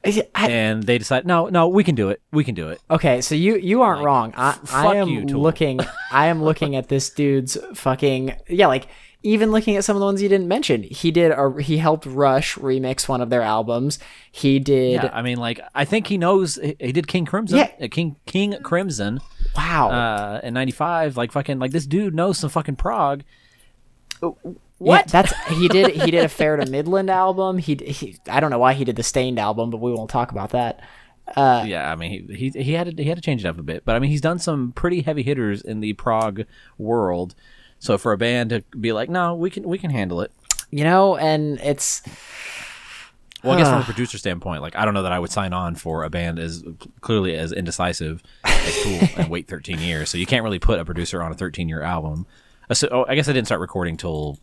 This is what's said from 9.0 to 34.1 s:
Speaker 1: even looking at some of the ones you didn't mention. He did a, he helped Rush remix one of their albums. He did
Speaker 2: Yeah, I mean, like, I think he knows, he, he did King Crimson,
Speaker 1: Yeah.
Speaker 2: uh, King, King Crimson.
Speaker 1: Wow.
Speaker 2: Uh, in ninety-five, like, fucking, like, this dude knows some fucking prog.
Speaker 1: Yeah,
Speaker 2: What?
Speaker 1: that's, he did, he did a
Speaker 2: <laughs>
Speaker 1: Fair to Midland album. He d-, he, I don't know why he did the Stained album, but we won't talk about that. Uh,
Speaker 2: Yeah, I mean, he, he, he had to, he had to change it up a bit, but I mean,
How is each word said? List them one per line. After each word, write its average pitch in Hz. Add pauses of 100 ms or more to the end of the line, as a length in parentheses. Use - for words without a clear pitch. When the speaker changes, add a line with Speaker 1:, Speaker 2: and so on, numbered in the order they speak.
Speaker 1:
even 214
looking 220
at 190
some 202
of 196
the 202
ones 196
you 202
didn't 190
mention. 175
He -
did 165
a, 135
he 147
helped 160
Rush 139
remix 131
one 127
of 120
their 120
albums. 117 (340)
He 139
did 135 (100)
Speaker 2:
Yeah, 135
I 113
mean, 123
like, 117 (140)
I 143
think 208
he 202
knows, 180
he, 151
he 127
did 156
King 165
Crimson, 208
Speaker 1:
Yeah. 294 (120)
Speaker 2:
uh, 117
King, 160
King 202
Crimson. 143 (340)
Speaker 1:
Wow. 156
Speaker 2:
Uh, 107
in 120
ninety-five, 147
like, 120
fucking, 139
like, 131
this 156
dude 175
knows 175
some 151
fucking 151
prog. 147 (1000)
Speaker 1:
Yeah, 170 (480)
Speaker 2:
What? 269
Speaker 1:
that's, 170 (160)
he 165
did, 196
he 160
did 170
a 156
Speaker 2:
<laughs> -
Speaker 1:
Fair 151
to 143
Midland 170
album. 185
He 156
d-, -
he, 95 (120)
I 123
don't 151
know 123
why 127
he 135
did 117
the 117
Stained 127
album, 110
but 117
we 120
won't 110
talk 120
about 104
that. 120 (560)
Uh, 127
Speaker 2:
Yeah, 80
I 80
mean, 87
he, 131
he, 135
he 139
had 170
to, 160
he 143
had 175
to 165
change 123
it 87
up 80
a 82
bit, 78
but 113
I 117
mean, 139